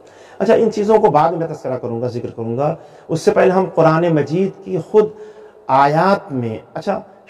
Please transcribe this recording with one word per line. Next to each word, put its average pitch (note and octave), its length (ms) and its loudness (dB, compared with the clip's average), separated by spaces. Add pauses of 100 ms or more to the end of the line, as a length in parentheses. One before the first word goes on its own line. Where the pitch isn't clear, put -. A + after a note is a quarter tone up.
(380)
اچھا، G#3 160 2
ان G#3+ 180 2
چیزوں G#3+ 260 2
کو G#3+ 120 4
بعد D3+ 200 4
میں E3 160 -4
تذکرہ D3 320 -8
کروں A#2 220 -6
گا، B2 80 -4
ذکر A#2 220 -8
کروں A#2 260 -6
گا۔ D3+ 180 -2 (340)
اس D#3 120 -2
سے - 100 2
پہلے F#3+ 200 4
ہم F#3 140 2 (100)
قرآن D#3+ 400 2
مجید D#3 500 -2
کی F#3 140 -6 (120)
خود G#3+ 180 4 (580)
آیات D#3 640 2
میں، A#2 240 -6 (180)
اچھا، F3 260 -6 (300)